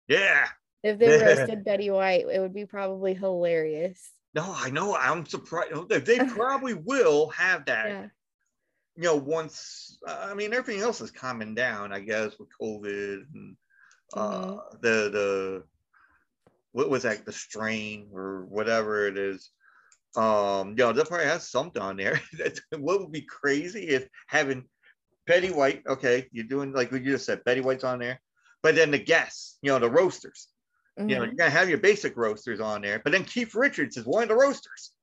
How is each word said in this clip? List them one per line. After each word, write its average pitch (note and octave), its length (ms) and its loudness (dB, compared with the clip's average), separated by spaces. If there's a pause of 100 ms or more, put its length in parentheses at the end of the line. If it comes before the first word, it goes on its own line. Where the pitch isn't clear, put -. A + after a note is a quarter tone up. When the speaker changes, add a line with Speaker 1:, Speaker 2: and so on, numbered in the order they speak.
Speaker 1:
Yeah. D3 400 4 (360)
Speaker 2:
If G#3 160 0
they A3+ 120 8
Speaker 1:
<laughs> - 20 10
Speaker 2:
roasted G#3+ 520 6
Betty G3+ 240 0
White, F#3+ 420 2
it F#3+ 80 2
would F#3+ 140 -2
be G#3 120 -8
probably F#3+ 480 -4
hilarious. F3 1000 -2 (200)
Speaker 1:
No, E3+ 220 -4
I - 140 -4
know. F3 260 -2
I'm D3 300 0
surprised. E3 640 -8
They, G3 100 2
they A#3 200 4
Speaker 2:
<laughs> - 20 4
Speaker 1:
probably B3+ 520 -2
will D#3+ 560 4
have E3+ 360 0
that. A2 300 -2
Speaker 2:
Yeah. G2+ 140 -12 (880)
Speaker 1:
You E3 60 -8
know, E3+ 140 4
once, - 880 -6
I E3+ 260 -10
mean, G#3 200 -6
everything A#3 280 -2
else A3 200 -2
is A2 100 -12
calming A2+ 440 -8
down, G#2+ 360 -2
I G2+ 80 -8
guess, G#2+ 400 -4
with - 100 -20 (120)
covid G2+ 720 -8
and, G2+ 240 -18 (560)
uh, G2+ 280 -4
Speaker 2:
Mm-hmm. G2 160 -8 (240)
Speaker 1:
the, A2 300 2
the, G2 520 -2 (1080)
what C#3+ 180 0
was B2+ 140 0
that, G#2+ 220 -2
the G#2+ 80 -12
strain G#2+ 800 -8
or F#2+ 320 -10
whatever G#2+ 600 0
it G2 100 -4
is. G2 340 -6 (640)
Um, G2+ 540 2
you G#2+ 60 -8
know, A#2+ 160 4
they'll D3 120 2
probably E3 220 -2
have E3 160 -2
something C3 380 -4
on G2 160 -6
there. G2+ 300 -2
<laughs> - 100 -20
That's, - 240 -4 (160)
what E3+ 240 -2
would D#3+ 100 -12
be D3+ 120 -10
crazy E3 640 -4
if C3 200 0 (180)
having C3+ 400 -2 (600)
Betty F3+ 240 2
White, C#3 360 2
okay, C3 440 0
you're A2+ 140 -10
doing, C3+ 280 -6
like B2 180 0
what B2+ 120 -4
you C3+ 100 0
just A#2+ 120 -4
said, G#2 200 -4
Betty B2+ 160 2
White's C3 240 0
on B2 140 -2
there, B2 220 -8 (420)
but D#3 120 6
then D3+ 160 6
the C3+ 80 2
guests, - 600 0
you C#3 100 2
know, C3+ 80 4
the A#2 120 4
roasters, - 580 0 (580)
you C3+ 80 2
know, B2 80 0
Speaker 2:
Mm-hmm. - 20 0
Speaker 1:
you're A2+ 100 -6
gonna D#3+ 160 4
have F3+ 180 4
your D#3 100 2
basic F#3 380 2
roasters A2 440 -2
on G#2+ 200 -4
there, G#2 180 -2
but C#3+ 140 0
then F#3 120 2
Keith A#3+ 300 -6
Richards A3+ 420 0
is A2+ 80 -10
one F3+ 180 2
of G#3+ 60 -4
the G#3+ 60 4
roasters. - 680 0